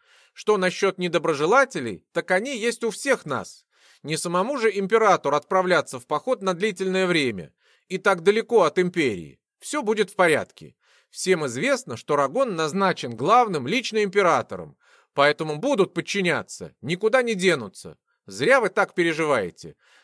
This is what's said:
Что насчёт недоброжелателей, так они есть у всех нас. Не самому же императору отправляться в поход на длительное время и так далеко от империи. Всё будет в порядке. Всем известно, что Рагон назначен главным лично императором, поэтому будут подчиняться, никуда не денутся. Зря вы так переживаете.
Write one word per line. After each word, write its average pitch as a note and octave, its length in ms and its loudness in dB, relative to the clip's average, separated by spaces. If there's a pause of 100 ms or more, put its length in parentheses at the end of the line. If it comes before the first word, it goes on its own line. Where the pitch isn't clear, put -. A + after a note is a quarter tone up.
(340)
Что - 240 0
насчёт F#3 400 0
недоброжелателей, E3 1120 0
так E3+ 200 -4
они A#3 260 -2
есть A#3 260 -4
у A3+ 80 -2
всех - 340 -2
нас. A#2+ 400 -8 (380)
Не D3+ 140 -4
самому F#3 400 -2
же A3+ 120 2
императору G3 680 2
отправляться F3+ 640 0
в - 80 -20
поход G3 340 -2
на F#3+ 120 -2
длительное F#3 540 -2
время A#2+ 460 -2 (340)
и F#3 100 -6
так F#3 260 0
далеко G#3+ 400 4
от D#3 160 2
империи. B2+ 600 -2 (180)
Всё D4 240 -6
будет G#3 280 -2
в - 40 -20
порядке. A#2+ 600 0 (340)
Всем F3 360 -2
известно, C#3 520 -4
что - 180 -4
Рагон F3 400 0
назначен D#3+ 600 -2
главным E3+ 520 2
лично E3+ 360 -2
императором, D3 760 0 (360)
поэтому D3+ 440 2
будут G3 360 0
подчиняться, D#3+ 880 -4
никуда G#3 400 2
не A#3 140 -2
денутся. C#3+ 600 -2 (280)
Зря D3+ 360 2
вы G3+ 80 2
так - 240 -2
переживаете. D3 800 -2 (280)